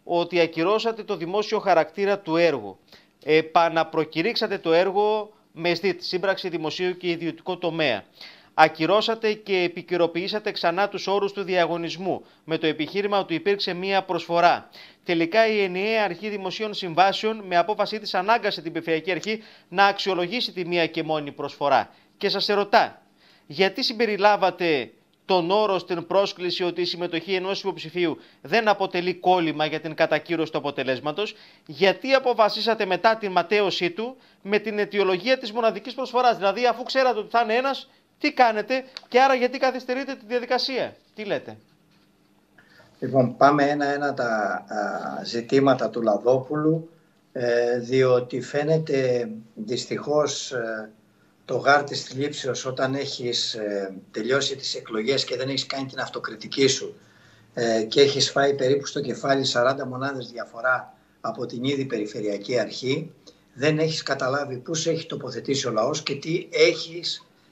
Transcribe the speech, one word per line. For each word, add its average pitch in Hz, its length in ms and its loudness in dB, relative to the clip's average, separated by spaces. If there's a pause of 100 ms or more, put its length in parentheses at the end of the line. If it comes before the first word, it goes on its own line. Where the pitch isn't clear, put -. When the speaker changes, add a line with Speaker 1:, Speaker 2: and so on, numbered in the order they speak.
Speaker 1:
ότι 170 360 -2
ακυρώσατε 202 640 0
το 202 120 -4
δημόσιο 202 440 -4
χαρακτήρα 196 600 2
του 160 160 -4
έργου. 135 420 2 (460)
Επαναπροκηρύξατε 160 1300 2
το 165 160 0
έργο 208 600 2 (180)
με 165 240 -2
σδιτ, 175 260 -2
σύμπραξη 190 480 -2
δημοσίου 175 480 -4
και 180 120 -4
ιδιωτικού 165 480 -4
τομέα. 156 460 -2 (500)
Ακυρώσατε 214 800 2
και 202 240 -4
επικαιροποιήσατε 175 920 -2
ξανά 180 380 0
τους 196 180 -8
όρους 196 240 0
του 202 120 -8
διαγωνισμού, 170 840 -2 (180)
με - 140 -4
το 160 100 0
επιχείρημα 196 520 0
ότι 185 140 -2
υπήρξε 196 400 0
μία 190 300 0
προσφορά. 170 640 2 (340)
Τελικά 175 440 2
η 214 160 2
Ενιαία 202 400 0
Αρχή 190 260 -4
Δημοσίων 202 440 -6
Συμβάσεων, 196 760 2
με 175 100 2
απόφασή 214 420 0
της, 208 140 -12
ανάγκασε 202 480 0
την 156 100 -8
Περιφερειακή 160 400 -2
Αρχή 214 320 -4 (260)
να 196 160 4
αξιολογήσει 196 640 0
τη 175 140 -6
μία 170 220 0
και 160 160 -4
μόνη 151 280 -4
προσφορά. 139 580 0 (280)
Και 202 120 0
σας 196 200 -2
ερωτά, 202 520 2 (460)
γιατί 190 360 0
συμπεριλάβατε 190 1080 2 (340)
τον 180 260 2
όρο 202 280 2
στην 175 280 -6
πρόσκληση 180 560 0
ότι 175 180 -2
η 180 40 0
συμμετοχή 175 480 -6
ενός 185 260 -2
υποψηφίου 165 580 -4 (240)
δεν 214 260 0
αποτελεί 190 460 0
κόλλημα 170 520 2
για 151 140 -4
την 156 160 -10
κατακύρωση 156 560 0
του 165 60 -2
αποτελέσματος, 143 800 -4 (300)
γιατί 185 480 2
αποφασίσατε 220 720 2
μετά 220 320 2
την 208 140 -6
ματέωσή 180 600 2
του 233 240 -8 (260)
με 202 180 0
την 208 200 -6
αιτιολογία 202 580 0
της 247 140 -8
μοναδικής 226 420 -2
προσφοράς; 247 440 2
Δηλαδή, 196 280 0
αφού 240 180 2
ξέρατε 254 360 0
ότι 185 100 -8
θα 233 120 2
είναι 220 140 0
ένας, 262 340 -2 (300)
τι - 140 -2
κάνετε 233 500 2 (240)
και 247 140 6
άρα 269 120 8
γιατί 247 240 2
καθυστερείτε 254 580 -2
τη 214 100 -20
διαδικασία; 240 720 -2 (200)
Τι 214 80 -10
λέτε; 127 340 -6 (1400)
Speaker 2:
Λοιπόν, 123 380 2
πάμε 143 320 6
ένα-ένα 143 440 -2
τα, 123 140 -2
α, 101 960 -4
ζητήματα 123 640 2
του 117 120 -6
Λαδόπουλου, 131 880 2 (420)
ε, 120 480 0
διότι 123 600 2
φαίνεται, 139 880 0 (260)
δυστυχώς, 123 960 -2
ε, 113 400 -6 (540)
το 127 120 -4
γάρ 143 260 6
της 131 200 -8
θλίψεως, 135 640 -6
όταν 135 300 -4
έχεις, 123 580 -4
ε, 101 400 -4 (180)
τελειώσει 131 440 -2
τις - 200 -8
εκλογές 123 500 -2
και 131 120 -6
δεν 131 120 -4
έχεις 131 160 -4
κάνει 139 200 -6
την 131 140 -12
αυτοκριτική 123 680 -2
σου, 107 280 -2 (580)
ε, 113 300 0
και 127 180 4
έχεις 139 300 4
φάει 139 240 4
περίπου 135 300 2
στο - 160 -6
κεφάλι 135 420 0
σαράντα 131 420 2
μονάδες 127 460 -6
διαφορά 120 600 -4 (280)
από 117 240 -6
την 120 180 -8
ήδη 135 220 0
Περιφερειακή 107 760 -4
Αρχή, 127 520 -4 (420)
δεν 151 260 0
έχεις 160 240 -2
καταλάβει 135 540 -2
πού 165 160 -8
σε 160 160 -2
έχει - 160 -2
τοποθετήσει 123 640 -4
ο 117 40 -4
λαός 123 320 0
και 143 120 -4
τι 165 360 -4
έχεις, 165 720 2 (260)